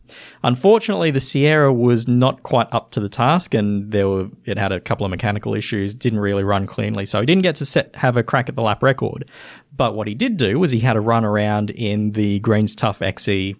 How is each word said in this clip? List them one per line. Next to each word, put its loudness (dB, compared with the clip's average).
Unfortunately, 2
the -2
Sierra 4
was 2
not 2
quite 0
up -4
to -4
the -4
task, 0
and -2
there 2
were, -2
it -4
had -2
a -4
couple -4
of -4
mechanical -4
issues, -4
didn't -2
really 0
run 0
cleanly, -6
so -2
he 0
didn't 4
get 0
to -4
set, -2
have 2
a 2
crack -2
at -8
the -4
lap -2
record. 0
But 0
what -6
he -6
did -2
do 2
was 2
he 2
had 2
a 2
run 2
around 0
in -2
the 0
Greens 2
Tough -2
X -2
E -2